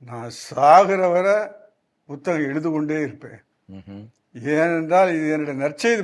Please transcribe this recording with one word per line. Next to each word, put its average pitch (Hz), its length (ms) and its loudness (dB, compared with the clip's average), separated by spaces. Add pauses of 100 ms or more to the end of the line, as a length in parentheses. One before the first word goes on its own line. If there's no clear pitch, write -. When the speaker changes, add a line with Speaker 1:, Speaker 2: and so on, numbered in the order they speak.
Speaker 1:
நான் 120 260 -14
சாகிற 180 800 4
வரை 196 400 0 (580)
புத்தகம் 147 340 -4
எழுது 151 300 -4
கொண்டே 151 240 -4
இருப்பேன். 113 460 -8 (320)
Speaker 2:
ம்ஹும். 98 360 -18 (340)
Speaker 1:
ஏனென்றால் 165 720 0
இது 156 180 -2
என்னுடைய 143 320 -4
நற்செய்தி 214 400 -2